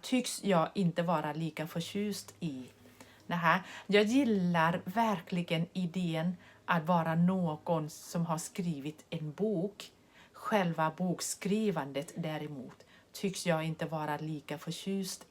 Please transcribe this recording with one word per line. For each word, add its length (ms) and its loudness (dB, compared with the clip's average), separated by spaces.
tycks 340 0
jag 260 4
inte 180 2
vara 200 0
lika 200 -4
förtjust 540 -4
i." 160 -4
น 40 0
ะ 60 -2
ค 80 0
ะ 20 6
"Jag 100 8
gillar 580 4
verkligen 760 0
idén 420 0
att 180 2
vara 220 2
någon 720 2
som 360 -4
har 120 0
skrivit 720 -6
en 220 -6
bok. 600 -2
Själva 640 0
bokskrivandet 1160 -2
däremot 680 -8
tycks 320 -4
jag 180 2
inte 220 -4
vara 320 -2
lika 400 -6
förtjust 720 -6